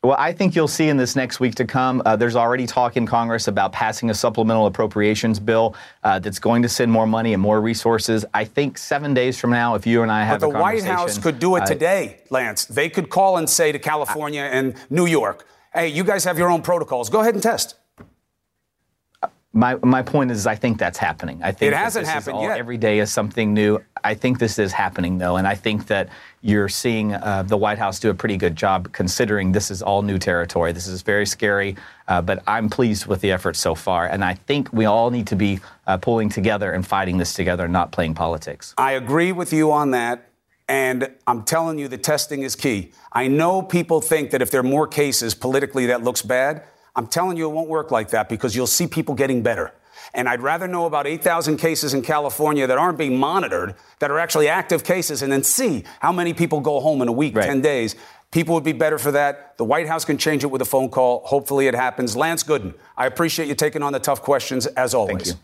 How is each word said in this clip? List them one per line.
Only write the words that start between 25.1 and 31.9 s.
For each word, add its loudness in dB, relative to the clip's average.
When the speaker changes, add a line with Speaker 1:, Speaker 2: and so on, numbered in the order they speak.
Speaker 1:
though, 0
and 2
I 0
think -4
that 0
you're 2
seeing, -2
uh, -2
the 2
White 0
House -2
do 2
a 0
pretty -2
good 0
job 0
considering 0
this 0
is -8
all 0
new 0
territory. 0
This -8
is -8
very 0
scary, 0